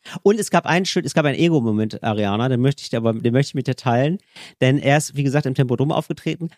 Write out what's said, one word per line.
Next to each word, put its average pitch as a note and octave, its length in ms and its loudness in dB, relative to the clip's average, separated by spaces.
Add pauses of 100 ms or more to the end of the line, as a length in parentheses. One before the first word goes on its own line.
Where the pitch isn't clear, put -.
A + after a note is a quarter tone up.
(240)
Und G#3+ 160 4
es G3+ 100 -6
gab F3 160 2
einen F3+ 200 0
schön, F3+ 200 -2
es C#3+ 80 -6
gab D#3 120 2
einen C#3+ 120 0
Ego-Moment, A2+ 680 0
Ariana, G#2+ 460 0
den B2 100 0
möchte C3+ 220 0
ich - 80 -14
dir - 80 -4
aber, A2+ 160 0
den A#2 200 -2
möchte C3+ 180 0
ich - 20 -18
mit C3+ 140 -6
dir C3 80 -2
teilen. C3 420 0 (420)
Denn C3 200 4
er C#3 180 2
ist, D#3 180 -4
wie C#3 60 -2
gesagt, C#3 240 0
im C3 80 -2
Tempodrom B2+ 380 0
aufgetreten - 680 -6